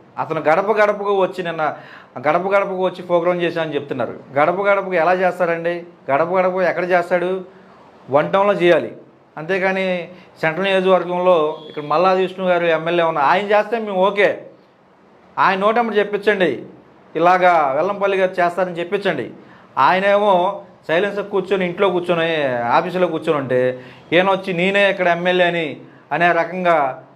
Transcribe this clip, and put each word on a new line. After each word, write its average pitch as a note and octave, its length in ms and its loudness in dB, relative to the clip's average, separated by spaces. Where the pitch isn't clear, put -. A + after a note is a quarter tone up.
అతను D3 220 -6
గడప F3 300 2
గడపకు G3+ 500 0
వచ్చి, F#3 220 -2
నిన్న D#3+ 320 -4
గడప D#3+ 280 0
గడపకు G3 380 0
వచ్చి F3+ 180 -6
ప్రోగ్రామ్ F3 380 0
చేశామని D#3+ 340 -2
చెప్తున్నారు. B2+ 440 -6
గడప E3 280 0
గడపకు G3 320 0
ఎలా E3+ 200 2
చేస్తారండి? F3 720 -2
గడప D#3+ 220 0
గడపకు F#3 280 0
ఎక్కడ E3+ 280 -2
చేస్తాడు? F3+ 560 0
వన్ D#3 240 2
టౌన్లో G3 200 4
చేయాలి. E3 420 2
అంతేగాని F#3 720 -2
సెంట్రల్ E3 260 0
నియోజకవర్గంలో F3+ 920 2
ఇక్కడ D3+ 140 -10
మల్లాది F3+ 380 2
విష్ణు F#3 260 -4
గారు F3 180 2
ఎమ్మెల్యే E3 400 2
ఉన్నారు, D#3+ 220 0
ఆయన F#3 180 2
చేస్తే G#3 340 0
మేము G3 280 0
ఓకే, G3 380 0
ఆయన F3+ 200 2
నోటమ్మటి A3 380 0
చెప్పించండి, G3 640 0
ఇలాగా E3+ 600 4
వెల్లంపల్లి G3 420 0
గారు F#3 140 0
చేస్తారని F3 480 -2
చెప్పించండి. F3 520 -4
ఆయనేమో F#3+ 840 2
సైలెన్స్లో G3 360 -2
కూర్చొని, F#3+ 420 -2
ఇంట్లో F3+ 240 0
కూర్చొని, E3+ 540 -2
ఆఫీసులో E3+ 460 0
కూర్చొని D#3+ 320 -2
ఉంటే B2+ 400 0
ఈయన F#3 180 4
వచ్చి F#3+ 220 -2
"నేనే G3 360 2
ఇక్కడ F3+ 180 0
ఎమ్మెల్యే F3 400 2
అని" E3 300 -4
అనే E3+ 200 2
రకంగా E3 720 0